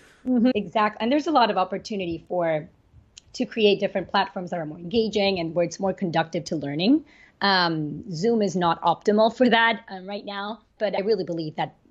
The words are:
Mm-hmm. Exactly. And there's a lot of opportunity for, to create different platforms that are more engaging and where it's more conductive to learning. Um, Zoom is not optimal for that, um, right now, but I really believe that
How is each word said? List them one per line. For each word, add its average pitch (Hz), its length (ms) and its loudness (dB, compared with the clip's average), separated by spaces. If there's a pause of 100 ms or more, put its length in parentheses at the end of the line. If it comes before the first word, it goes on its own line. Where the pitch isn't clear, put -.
(280)
Mm-hmm. 254 280 4
Exactly. 214 460 0
And 233 100 0
there's 294 160 0
a 339 40 -2
lot 233 200 4
of 185 60 -4
opportunity 185 720 -4
for, 165 380 -2 (640)
to 247 120 -4
create 208 340 2
different 190 300 -4
platforms 190 420 -2
that 175 80 -4
are 156 60 -4
more 151 140 -10
engaging 196 600 0
and 165 140 -4
where 170 120 2
it's 170 140 -6
more 190 140 0
conductive 165 520 -2
to 175 100 -6
learning. 160 480 2 (380)
Um, 165 720 0
Zoom 214 300 0
is 185 140 0
not 175 260 2
optimal 214 540 2
for 254 140 4
that, 226 400 4
um, 185 180 -14
right 202 180 -10
now, 202 360 -8 (180)
but 190 160 -2
I 196 60 -2
really 185 240 0
believe 165 320 -6
that 156 180 -4 (160)